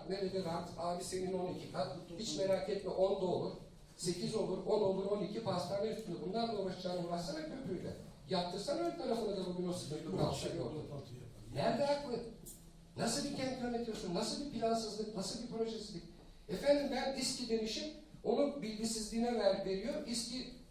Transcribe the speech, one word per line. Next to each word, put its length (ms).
nerede 360
rant? 240
Abi 260
senin 280
on 220
iki 180
kat. 240
Hiç 200
merak 300
etme, 220
on 320
da 40
olur. 260
Sekiz 380
olur, 320
on 140
olur, 260
on 160
iki 220
pastane 440
üstünde. 280
Bunlarla 320
uğraşacağını 500
uğraşsana 300
köprüyle. 580
Yaptırsana 500
ön 180
tarafını 380
da 100
bugün 220
o 40
sıkıntı 440
kalacak 420
yolda. 200
Nerede 320
aklı? 340
Nasıl 340
bir 60
kent 260
yönetiyorsun? 520
Nasıl 300
bir 160
plansızlık? 560
Nasıl 260
bir 60
projesizlik? 540
Efendim 440
ben 240
İSKİ 320
demişim, 400
onu 380
bilgisizliğine 760
ver, 280
veriyor. 400
İSKİ 480